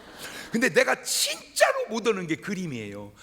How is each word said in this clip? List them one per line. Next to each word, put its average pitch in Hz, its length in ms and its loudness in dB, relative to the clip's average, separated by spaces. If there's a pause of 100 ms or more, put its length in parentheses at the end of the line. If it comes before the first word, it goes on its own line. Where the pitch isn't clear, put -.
(500)
근데 233 200 2
내가 254 320 4
진짜로 554 840 2
못하는 208 380 0
게 156 100 0
그림이에요. 113 760 -6 (100)